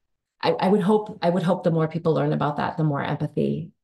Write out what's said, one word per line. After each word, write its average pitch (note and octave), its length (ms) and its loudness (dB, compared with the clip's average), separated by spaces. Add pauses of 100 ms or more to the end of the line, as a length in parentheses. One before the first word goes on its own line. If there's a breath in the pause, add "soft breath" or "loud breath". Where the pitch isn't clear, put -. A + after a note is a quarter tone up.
(420)
I, E3 100 2
I E3+ 160 0
would G3+ 140 4
hope, G#3+ 400 2
I F3 80 2
would F3 140 0
hope F3 200 0
the E3+ 80 2
more D#3+ 160 2
people D#3+ 260 0
learn D3 200 2
about D3 240 -2
that, - 200 -4
the D#3+ 60 0
more C#3+ 180 0
empathy D3 720 -4 (120)